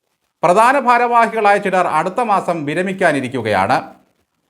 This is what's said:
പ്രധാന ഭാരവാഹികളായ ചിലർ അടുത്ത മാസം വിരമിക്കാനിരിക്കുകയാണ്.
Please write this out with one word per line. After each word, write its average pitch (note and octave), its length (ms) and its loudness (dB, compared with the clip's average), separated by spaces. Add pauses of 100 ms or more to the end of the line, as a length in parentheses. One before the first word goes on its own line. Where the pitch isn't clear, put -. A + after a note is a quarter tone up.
(420)
പ്രധാന A3 360 4
ഭാരവാഹികളായ A#3 800 2
ചിലർ F#3 300 0
അടുത്ത E3+ 340 -2
മാസം F3+ 440 -2
വിരമിക്കാനിരിക്കുകയാണ്. C#3 1300 -2 (520)